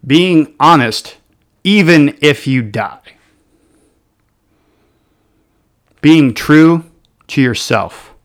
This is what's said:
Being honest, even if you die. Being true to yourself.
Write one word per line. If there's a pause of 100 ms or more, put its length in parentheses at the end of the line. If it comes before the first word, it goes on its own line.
Being
honest, (480)
even
if
you
die. (3000)
Being
true (420)
to
yourself. (120)